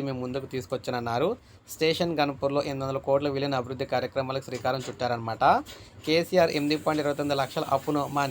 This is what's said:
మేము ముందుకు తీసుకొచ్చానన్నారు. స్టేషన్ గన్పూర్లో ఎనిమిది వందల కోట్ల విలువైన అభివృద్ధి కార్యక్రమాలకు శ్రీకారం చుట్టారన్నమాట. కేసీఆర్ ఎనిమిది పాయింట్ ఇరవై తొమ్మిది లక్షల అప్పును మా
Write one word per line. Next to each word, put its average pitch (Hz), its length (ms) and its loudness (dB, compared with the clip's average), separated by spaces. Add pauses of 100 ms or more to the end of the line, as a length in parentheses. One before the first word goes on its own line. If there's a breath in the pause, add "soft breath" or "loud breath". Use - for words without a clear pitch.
మేము 127 160 -2
ముందుకు 131 300 -4
తీసుకొచ్చానన్నారు. 123 760 -2 (460 loud breath)
స్టేషన్ 165 460 2
గన్పూర్లో 143 500 0
ఎనిమిది 135 160 -4
వందల 135 220 -2
కోట్ల 139 280 4
విలువైన 139 260 0
అభివృద్ధి 131 300 -6
కార్యక్రమాలకు 131 560 -2
శ్రీకారం 127 400 -2
చుట్టారన్నమాట. 117 560 -2 (640 loud breath)
కేసీఆర్ 165 500 4
ఎనిమిది 147 280 2
పాయింట్ 151 180 0
ఇరవై 143 160 0
తొమ్మిది 143 220 0
లక్షల 143 240 -2 (120)
అప్పును 147 260 0 (120)
మా 143 160 2